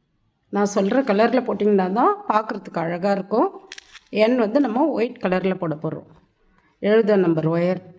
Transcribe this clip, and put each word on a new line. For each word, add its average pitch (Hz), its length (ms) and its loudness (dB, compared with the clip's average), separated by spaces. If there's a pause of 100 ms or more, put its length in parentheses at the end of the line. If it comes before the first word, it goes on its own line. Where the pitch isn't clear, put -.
(560)
நான் 202 180 0
சொல்ற 214 360 0
கலர்ல 233 360 2
போட்டிங்கன்னா 202 400 2 (140)
தான் 349 120 4 (200)
பார்க்குறதுக்கு 214 500 -4
அழகா 175 360 -4
இருக்கும். 208 300 -2 (760)
எண் 240 200 2
வந்து 220 220 0
நம்ம 240 180 0 (140)
ஒயிட் 247 260 -4
கலர்ல 185 380 0
போட 156 240 -4
போறோம். 151 240 -10 (760)
எழுபதாம் 208 400 4
நம்பர் 160 280 2
ஒயர் 175 260 0 (180)